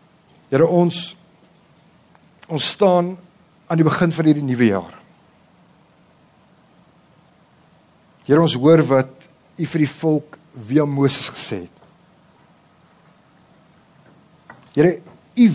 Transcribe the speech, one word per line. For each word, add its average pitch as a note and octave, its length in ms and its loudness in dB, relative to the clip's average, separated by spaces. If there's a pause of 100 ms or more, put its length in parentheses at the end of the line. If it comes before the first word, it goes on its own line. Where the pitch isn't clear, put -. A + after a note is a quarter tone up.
(520)
Here, C#3+ 160 2
ons, F3 460 -2 (1400)
ons D3 220 -4
staan F3+ 400 0 (580)
aan E3 80 0
die D#3+ 80 4
begin E3+ 240 0
van D#3 160 -2
hierdie D3 160 0
nuwe B2 240 0
jaar. F#2+ 300 -4 (3250)
Here, D3+ 140 4
ons D3+ 180 0
hoor D#3 300 4
wat C3 400 -2 (320)
U D3+ 60 -4
vir D3+ 160 -2
die C3+ 80 -4
volk D#3 440 -4 (320)
via D3 220 2
Moses C#3 420 -2
gesê - 360 -10
het. - 120 -20 (3000)
Here, D#3+ 220 2 (420)
U A#3 160 6